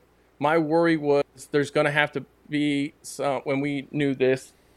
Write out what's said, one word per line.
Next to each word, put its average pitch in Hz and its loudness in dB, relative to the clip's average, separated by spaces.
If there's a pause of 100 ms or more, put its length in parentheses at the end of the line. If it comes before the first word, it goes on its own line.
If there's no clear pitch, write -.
(380)
My 151 2
worry 165 2
was 143 2 (260)
there's 143 0
gonna 151 2
have 139 0
to 135 -6 (240)
be 147 -2 (100)
some, 135 -4
when 135 -2
we 139 -4
knew 143 0
this, 131 0 (240)